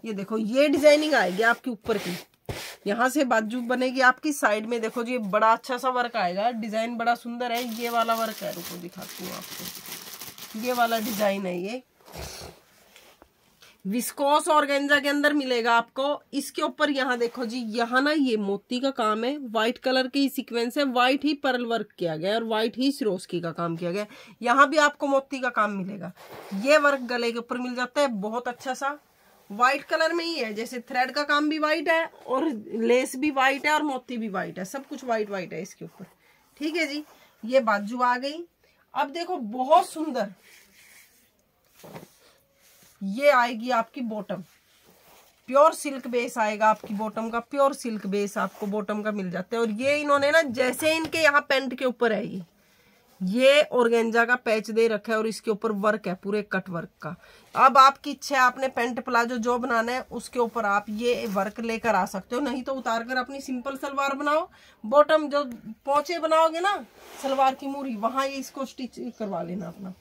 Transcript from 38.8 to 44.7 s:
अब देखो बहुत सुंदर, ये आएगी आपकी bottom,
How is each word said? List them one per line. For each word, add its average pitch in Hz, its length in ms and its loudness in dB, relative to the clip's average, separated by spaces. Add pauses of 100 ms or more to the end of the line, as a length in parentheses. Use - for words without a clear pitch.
अब 285 160 -2
देखो 349 260 -6
बहुत 262 520 2
सुंदर, 269 440 -4 (2750)
ये 214 280 4
आएगी 240 420 4
आपकी 233 320 -2
bottom, 214 380 -6 (1080)